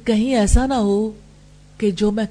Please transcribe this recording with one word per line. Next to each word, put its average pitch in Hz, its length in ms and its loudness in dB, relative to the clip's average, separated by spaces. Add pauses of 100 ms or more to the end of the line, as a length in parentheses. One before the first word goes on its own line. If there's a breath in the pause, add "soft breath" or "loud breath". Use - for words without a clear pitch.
کہیں 233 320 0
ایسا 233 300 2
نہ 269 80 -2
ہو 214 360 0 (680)
کہ 208 120 0
جو 208 200 0
میں 214 200 -4